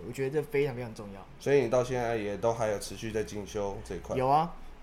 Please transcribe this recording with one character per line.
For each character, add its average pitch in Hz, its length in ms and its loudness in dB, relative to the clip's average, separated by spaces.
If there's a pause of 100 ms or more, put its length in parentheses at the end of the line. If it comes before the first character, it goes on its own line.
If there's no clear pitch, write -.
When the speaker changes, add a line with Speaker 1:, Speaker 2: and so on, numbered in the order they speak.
Speaker 1:
我 113 60 -8
觉 131 160 -2
得 - 20 -6
这 151 200 0
非 143 160 4
常 131 80 -2
非 120 60 -6
常 113 140 -8
重 104 180 -12
要。 95 140 -14 (120)
Speaker 2:
所 135 160 2
以 143 80 8
你 120 60 2
到 123 140 4
现 127 180 0
在 117 160 0
也 101 200 -2
都 117 160 2
还 113 160 0
有 104 100 2
持 98 180 -8
续 110 140 -6
在 107 140 0
进 104 220 -8
修 98 380 -2
这 95 120 -6
一 - 20 -4
块？ 107 180 -4
Speaker 1:
有 131 120 4
啊， 156 260 4 (280)